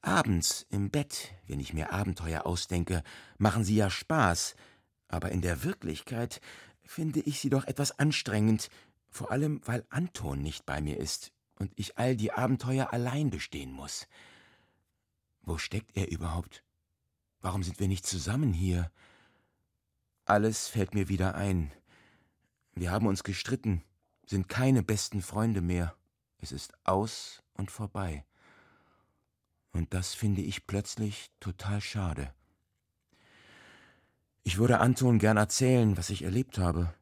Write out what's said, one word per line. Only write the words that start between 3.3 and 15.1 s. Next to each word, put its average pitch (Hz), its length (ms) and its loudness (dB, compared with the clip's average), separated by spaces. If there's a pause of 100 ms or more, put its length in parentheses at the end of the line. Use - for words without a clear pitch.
machen 104 260 4
sie 101 120 2
ja 104 140 4
Spaß, 104 680 0 (520)
aber - 240 -4
in 90 100 0
der 87 220 -2
Wirklichkeit 120 800 -6 (420)
finde 160 380 -2
ich 143 180 -2
sie 139 100 -2
doch 135 160 4
etwas - 340 -2
anstrengend, 110 680 4 (400)
vor - 220 -8
allem, 147 340 0
weil 117 240 -4
Anton 73 520 -4
nicht 73 240 -6
bei 71 160 -2
mir 73 160 -2
ist - 340 -8 (280)
und 98 160 -4
ich - 220 -8
all 127 180 2
die 107 160 0
Abenteuer 131 600 0
allein 127 360 0
bestehen 73 420 -8
muss. 69 360 -12 (1300)